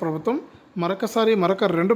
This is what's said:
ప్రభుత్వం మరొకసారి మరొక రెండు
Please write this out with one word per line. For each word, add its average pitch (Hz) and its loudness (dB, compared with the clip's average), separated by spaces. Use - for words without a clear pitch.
ప్రభుత్వం 160 -2
మరొకసారి 220 0
మరొక 190 2
రెండు 190 2